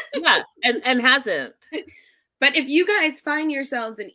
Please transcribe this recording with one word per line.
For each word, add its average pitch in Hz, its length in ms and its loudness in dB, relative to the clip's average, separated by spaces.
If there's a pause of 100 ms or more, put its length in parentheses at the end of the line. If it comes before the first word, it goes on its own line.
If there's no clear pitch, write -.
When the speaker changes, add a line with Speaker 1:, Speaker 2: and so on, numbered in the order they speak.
(180)
Speaker 1:
Yeah, 285 260 2 (200)
and, 240 220 0
and 254 160 2
hasn't. 233 540 0 (840)
Speaker 2:
But 269 160 4
if 277 140 0
you 339 180 2
guys 349 320 0
find 302 320 -4
yourselves 247 480 -6
in 196 140 -10